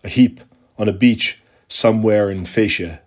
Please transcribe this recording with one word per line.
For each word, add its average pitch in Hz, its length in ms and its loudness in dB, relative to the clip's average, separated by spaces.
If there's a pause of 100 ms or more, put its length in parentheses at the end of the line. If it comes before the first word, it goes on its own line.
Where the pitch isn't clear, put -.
a 104 40 -12
heap 123 320 2 (380)
on 107 100 -2
a 101 60 -2
beach 113 480 0 (260)
somewhere 110 600 0
in 95 160 -8
Phaeacia 87 600 -4